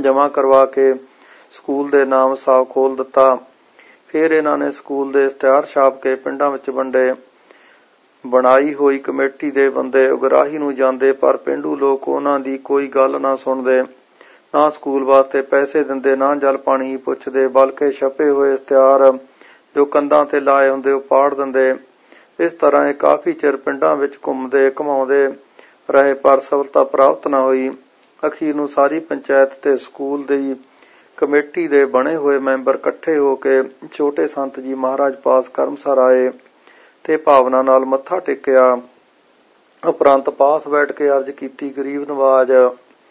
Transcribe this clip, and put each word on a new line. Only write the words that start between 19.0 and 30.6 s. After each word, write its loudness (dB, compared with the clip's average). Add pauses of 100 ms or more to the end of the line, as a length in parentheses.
ਜੋ 2
ਕੰਧਾਂ 0
'ਤੇ -4
ਲਾਏ 2
ਹੁੰਦੇ, -2
ਉਹ -2
ਪਾੜ 0
ਦਿੰਦੇ। -2 (640)
ਇਸ -2
ਤਰ੍ਹਾਂ 2
ਇਹ -4
ਕਾਫੀ 0
ਚਿਰ -2
ਪਿੰਡਾਂ -2
ਵਿੱਚ -6
ਘੁੰਮਦੇ 0
ਘੁਮਾਉਂਦੇ -2 (580)
ਰਹੇ, 4
ਪਰ 2
ਸਫਲਤਾ -2
ਪ੍ਰਾਪਤ 0
ਨਾ 0
ਹੋਈ। -2 (560)
ਅਖੀਰ -4
ਨੂੰ -6
ਸਾਰੀ 0
ਪੰਚਾਇਤ 0
ਤੇ -2
ਸਕੂਲ -8
ਦੀ -4 (600)